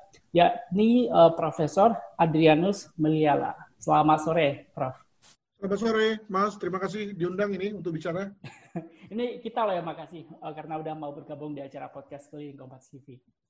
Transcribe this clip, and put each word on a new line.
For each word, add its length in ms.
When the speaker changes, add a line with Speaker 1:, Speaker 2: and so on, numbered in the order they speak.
Speaker 1:
yakni, 800
eh, 240
Profesor 640
Adrianus 800
Meliala. 640
Selamat 420
sore, 480
Prof. 240
Speaker 2:
Selamat 240
sore, 260
Mas. 320
Terima 160
kasih 380
diundang 420
ini 160
untuk 220
bicara. 340
Speaker 1:
<laughs> 640
Ini 320
kita 240
loh 80
yang 140
makasih, 420
eh, 240
karena 240
udah 160
mau 160
bergabung 480
di 60
acara 260
podcast 400
keliling 300
Kompas 260
T 160
V. 160